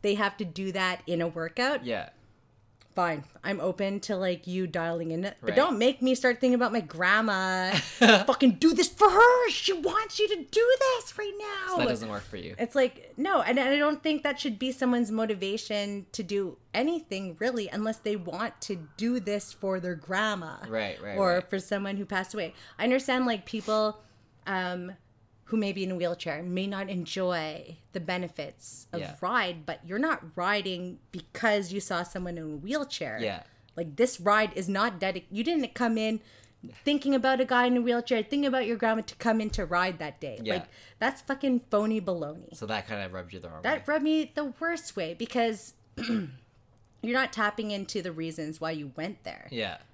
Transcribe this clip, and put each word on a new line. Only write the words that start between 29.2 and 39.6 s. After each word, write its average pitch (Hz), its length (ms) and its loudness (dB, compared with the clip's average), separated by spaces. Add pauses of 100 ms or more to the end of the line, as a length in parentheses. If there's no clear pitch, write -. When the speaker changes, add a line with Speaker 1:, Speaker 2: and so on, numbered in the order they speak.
Speaker 1:
ride, 180 460 -2
but 165 180 -8
you're 185 140 -6
not 302 240 -2 (140)
riding 180 640 -2 (100)
because 202 640 -2
you 196 80 -4
saw 175 240 -2
someone 175 340 -8
in 160 60 -10
a 151 120 -8
wheelchair. 180 640 -4
Speaker 2:
Yeah. 98 220 -4 (320)
Speaker 1:
Like, 160 220 -8
this 247 240 2
ride 208 340 4
is 185 140 -4
not 196 320 0
dedic-, 185 280 -2
you 208 140 -4
didn't 302 320 0
come 226 240 0
in 220 220 0 (640)
thinking 277 320 2
about 262 240 4
a 254 40 4
guy 247 220 4
in 247 100 4
a 247 40 4
wheelchair, 240 420 2
thinking 285 240 0
about 262 180 2
your 226 120 -2
grandma 220 260 2
to - 140 -12
come 220 240 2
in 214 100 -2
to 196 140 -2